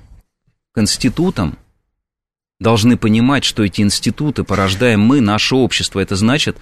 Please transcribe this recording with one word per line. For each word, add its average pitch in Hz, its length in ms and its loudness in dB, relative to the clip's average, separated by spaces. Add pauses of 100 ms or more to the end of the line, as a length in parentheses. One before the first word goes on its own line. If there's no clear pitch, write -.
(720)
к - 60 -4
институтам, 110 800 -2 (1000)
должны 113 360 2
понимать, 117 460 2
что - 220 -2
эти 101 160 -2
институты 110 640 -2
порождаем 98 560 0
мы, 131 200 4
наше 107 360 0
общество. - 420 -2
Это 95 160 -4
значит 110 480 0